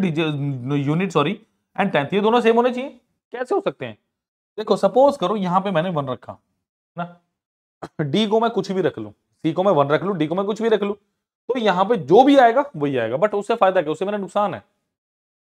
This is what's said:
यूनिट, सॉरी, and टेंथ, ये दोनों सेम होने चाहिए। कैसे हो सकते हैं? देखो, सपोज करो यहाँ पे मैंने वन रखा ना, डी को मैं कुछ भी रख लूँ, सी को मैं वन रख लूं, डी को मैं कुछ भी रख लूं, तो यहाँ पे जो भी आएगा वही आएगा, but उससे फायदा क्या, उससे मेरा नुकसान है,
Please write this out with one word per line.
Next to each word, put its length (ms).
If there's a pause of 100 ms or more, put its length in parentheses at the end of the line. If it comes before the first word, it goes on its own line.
(800)
यूनिट, 340
सॉरी, 280 (360)
and 160
टेंथ, 200
ये 80
दोनों 200
सेम 160
होने 140
चाहिए। 200 (420)
कैसे 220
हो 60
सकते 260
हैं? 120 (600)
देखो, 180
सपोज 400
करो 200
यहाँ 240
पे 100
मैंने 200
वन 180
रखा 300 (580)
ना, 240 (800)
डी 260
को 140
मैं 100
कुछ 220
भी 80
रख 180
लूँ, 140 (320)
सी 80
को 100
मैं 100
वन 160
रख 140
लूं, 160
डी 80
को 80
मैं 120
कुछ 160
भी 60
रख 140
लूं, 120
तो 640
यहाँ 260
पे 120
जो 280
भी 140
आएगा 260 (120)
वही 200
आएगा, 200
but 180
उससे 200
फायदा 280
क्या, 100
उससे 120
मेरा 140
नुकसान 360
है, 80 (800)